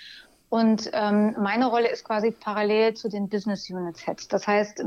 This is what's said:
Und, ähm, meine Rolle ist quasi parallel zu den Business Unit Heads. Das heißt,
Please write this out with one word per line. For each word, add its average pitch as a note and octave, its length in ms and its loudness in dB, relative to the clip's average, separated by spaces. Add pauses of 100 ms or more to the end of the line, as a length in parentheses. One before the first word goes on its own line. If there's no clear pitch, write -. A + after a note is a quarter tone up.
(480)
Und, A3 460 2
ähm, G#3 440 2
meine G#3+ 280 2
Rolle A#3 260 2
ist - 100 -8
quasi A3 300 0
parallel G#3+ 640 0
zu A3 140 -6
den G3+ 200 -4
Business G3+ 420 -4
Unit F3+ 340 -8
Heads. - 220 -8
Das - 220 -2
heißt, G#3 380 0